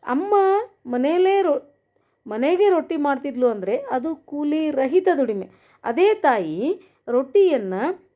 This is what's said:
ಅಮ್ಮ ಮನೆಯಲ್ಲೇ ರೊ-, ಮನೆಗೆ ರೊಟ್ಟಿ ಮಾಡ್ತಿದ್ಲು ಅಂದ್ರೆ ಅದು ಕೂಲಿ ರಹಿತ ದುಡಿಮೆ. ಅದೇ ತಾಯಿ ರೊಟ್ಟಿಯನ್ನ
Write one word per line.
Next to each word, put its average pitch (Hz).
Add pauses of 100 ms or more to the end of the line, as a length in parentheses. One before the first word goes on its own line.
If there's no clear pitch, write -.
ಅಮ್ಮ 370 (500)
ಮನೆಯಲ್ಲೇ 339
ರೊ-, 302 (640)
ಮನೆಗೆ 330
ರೊಟ್ಟಿ 330
ಮಾಡ್ತಿದ್ಲು 269
ಅಂದ್ರೆ 202
ಅದು 320
ಕೂಲಿ 302
ರಹಿತ 269 (100)
ದುಡಿಮೆ. 208 (340)
ಅದೇ 359
ತಾಯಿ 240 (260)
ರೊಟ್ಟಿಯನ್ನ 262 (420)